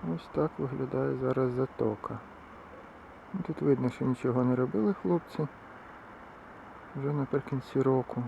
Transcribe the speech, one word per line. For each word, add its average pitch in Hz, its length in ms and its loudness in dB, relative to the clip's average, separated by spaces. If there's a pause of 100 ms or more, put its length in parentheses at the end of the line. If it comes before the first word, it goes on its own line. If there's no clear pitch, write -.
(100)
Ось 165 200 -4
так 151 260 2
виглядає 135 580 0
зараз 131 360 2
затока. 117 680 0 (1120)
Ну, 196 140 -4
тут 156 140 -4
видно, 131 280 6
що 131 160 -2
нічого 127 380 4
не 127 120 6
робили 196 460 4
хлопці 170 460 0 (1500)
вже 143 180 0
наприкінці 139 680 0
року. 131 460 4